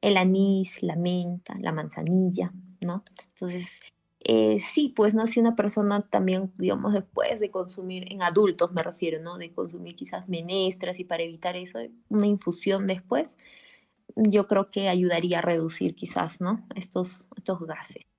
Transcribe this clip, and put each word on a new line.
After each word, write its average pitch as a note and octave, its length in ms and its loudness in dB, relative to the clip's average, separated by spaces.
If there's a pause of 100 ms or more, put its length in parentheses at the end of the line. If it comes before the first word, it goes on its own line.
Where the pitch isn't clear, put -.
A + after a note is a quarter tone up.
el G#3 140 6
anís, F#3+ 640 4
la E3 140 -2
menta, F3 640 -2
la D#3+ 120 -2
manzanilla, F3 800 0 (280)
¿no? F3 240 -6 (240)
Entonces, F3+ 520 -10 (400)
eh, A2 400 4
sí, D4 300 0
pues, G#3+ 240 4
¿no? A3 120 2
Si A#3 140 2
una A3+ 160 4
persona G3+ 460 0
también, F#3+ 540 0
digamos, G3+ 360 0
después G#3 480 -2
de G#3 100 -2
consumir, F#3 640 -8
en G3 100 -6
adultos F3 500 4
me E3+ 100 -2
refiero, E3 400 -4
¿no? F3 160 -10
De E3+ 140 -12
consumir F3 440 -8
quizás F#3 320 -12
menestras F#3 720 -4
y F#3 40 -8
para E3+ 180 -4
evitar E3+ 340 -6
eso, F3+ 220 -10 (300)
una G#3 180 2
infusión G3 600 0
después, F#3+ 500 -2 (800)
yo G#3 300 6
creo G3 240 2
que G3 180 0
ayudaría F3+ 500 2
a E3+ 40 -2
reducir E3 520 0
quizás, - 460 -4
¿no? F#3 340 -2
Estos, - 640 -6
estos F#3 300 -4
gases. - 380 -14 (140)